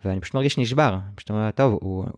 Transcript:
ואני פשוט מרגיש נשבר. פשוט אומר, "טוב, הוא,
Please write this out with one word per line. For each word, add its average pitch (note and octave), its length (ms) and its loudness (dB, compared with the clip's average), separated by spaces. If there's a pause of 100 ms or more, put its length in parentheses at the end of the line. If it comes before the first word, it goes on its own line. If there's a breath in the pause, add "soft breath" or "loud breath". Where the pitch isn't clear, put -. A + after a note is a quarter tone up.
ואני F#2+ 140 -2
פשוט - 160 -12
מרגיש C#3 220 0
נשבר. B2+ 400 2 (180)
פשוט - 140 -14
אומר, G#2+ 220 0
"טוב, B2 300 4
הוא, F#2+ 240 -4 (120)